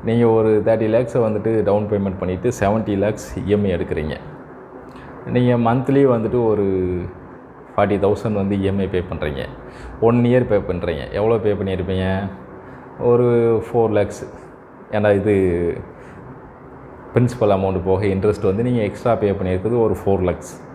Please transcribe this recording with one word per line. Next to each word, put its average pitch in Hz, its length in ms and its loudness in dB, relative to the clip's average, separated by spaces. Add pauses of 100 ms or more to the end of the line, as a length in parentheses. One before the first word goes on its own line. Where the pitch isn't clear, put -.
நீங்க 117 220 4
ஒரு 110 380 4
தேர்ட்டி 110 240 2
லேக்ஸை 123 300 0
வந்துட்டு 110 440 0
டவுன் 101 240 2
பேமெண்ட் 98 300 -2
பண்ணிட்டு 92 420 -2
செவன்ட்டி 101 380 0
லேக்ஸ் 101 420 -2
இ 92 60 -6
எம் 104 180 2
ஐ 98 80 0
எடுக்கிறீங்க. 85 440 -4 (1120)
நீங்க 120 460 2
மந்த்லி 139 320 4
வந்துட்டு 120 400 2
ஒரு 104 200 2 (1080)
ஃபார்ட்டி 101 240 2
தௌசண்ட் 104 340 0
வந்து 101 220 0
இ 98 60 0
எம் 98 180 0
ஐ 95 80 0
பே 92 120 -2
பண்றீங்க. 76 460 -4 (560)
ஒன் 117 140 6
இயர் 123 320 4
பே 107 100 2
பண்றீங்க. 87 540 -4
எவ்வளோ 110 260 2
பே 104 160 0
பண்ணியிருப்பீங்க? 95 760 -2 (720)
ஒரு 120 280 4 (360)
ஃபோர் 113 260 2
லேக்ஸ். 104 340 0 (680)
ஏன்னா 104 240 2
இது 101 200 2 (1800)
பிரின்சிபல் 117 400 2
அமௌண்ட் 95 320 0
போக 95 200 2
இன்ட்ரெஸ்ட் 101 380 0
வந்து 101 200 0
நீங்க 123 180 0
எக்ஸ்ட்ரா 107 340 0
பே 101 160 0
பண்ணியிருக்கிறது 98 500 0
ஒரு 101 240 2
ஃபோர் 98 160 2
லேக்ஸ். - 420 -4 (100)